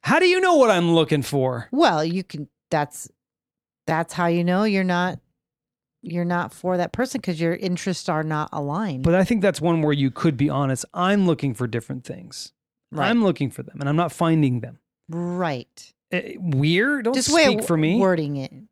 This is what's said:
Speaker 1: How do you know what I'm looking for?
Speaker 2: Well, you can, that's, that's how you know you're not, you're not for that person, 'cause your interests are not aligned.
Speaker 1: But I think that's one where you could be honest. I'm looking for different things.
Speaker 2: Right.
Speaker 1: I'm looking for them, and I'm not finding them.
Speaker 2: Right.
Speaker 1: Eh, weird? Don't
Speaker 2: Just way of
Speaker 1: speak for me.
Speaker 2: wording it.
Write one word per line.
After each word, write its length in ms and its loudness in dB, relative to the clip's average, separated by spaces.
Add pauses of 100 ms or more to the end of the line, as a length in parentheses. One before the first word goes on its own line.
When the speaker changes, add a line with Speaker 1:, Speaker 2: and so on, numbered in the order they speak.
Speaker 1:
How 160 2
do 80 4
you 140 4
know 160 4
what 140 6
I'm 220 2
looking 300 2
for? 480 -2
Speaker 2:
Well, 340 2
you 200 -4
can, 240 -12 (220)
that's, 380 -4 (760)
that's 280 -2
how 120 0
you 180 2
know 200 2
you're 200 2
not, 340 -2 (840)
you're 220 -4
not 280 -2
for 240 -4
that 160 -2
person, 280 -4
'cause 200 -6
your 140 0
interests 540 -4
are 160 -2
not 280 -4
aligned. 520 -4
Speaker 1:
But 100 4
I 100 4
think 180 0
that's 180 0
one 220 4
where 100 2
you 180 2
could 260 0
be 140 2
honest. 340 -2 (100)
I'm 320 2
looking 280 0
for 120 -4
different 380 -6
things. 480 -16 (380)
Speaker 2:
Right. 200 -2
Speaker 1:
I'm 120 2
looking 280 0
for 120 -14
them, 180 -16
and 80 -2
I'm 80 2
not 160 0
finding 480 2
them. 180 -14 (300)
Speaker 2:
Right. 840 -6 (180)
Speaker 1:
Eh, 280 -6
weird? 680 0
Don't 100 0
Speaker 2:
Just 200 0
way 100 6
of 80 6
Speaker 1:
speak 140 -2
for 100 2
me. 240 2
Speaker 2:
wording 360 0
it. 140 -8 (220)